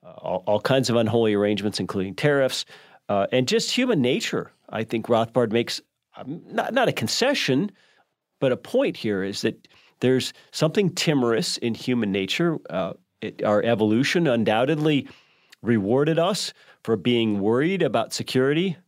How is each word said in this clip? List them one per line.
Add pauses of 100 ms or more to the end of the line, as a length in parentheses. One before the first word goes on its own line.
uh,
all,
all
kinds
of
unholy
arrangements,
including
tariffs, (440)
uh,
and
just
human
nature. (160)
I
think
Rothbard
makes, (340)
um,
not,
not
a
concession, (680)
but
a
point
here
is
that (320)
there's (180)
something
timorous
in
human
nature. (120)
Uh, (280)
it,
our
evolution
undoubtedly (520)
rewarded
us (300)
for
being
worried
about
security (100)